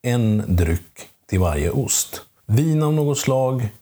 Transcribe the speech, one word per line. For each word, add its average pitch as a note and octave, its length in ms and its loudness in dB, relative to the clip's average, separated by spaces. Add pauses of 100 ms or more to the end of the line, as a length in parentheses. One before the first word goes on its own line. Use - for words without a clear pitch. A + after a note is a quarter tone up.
en A2 540 0
dryck E2+ 520 -2 (200)
till F#2+ 120 0
varje D#2 300 0
ost. - 500 -4 (260)
Vin D#3 360 2
av D3+ 100 0
något D3 260 0
slag, C3 500 0 (140)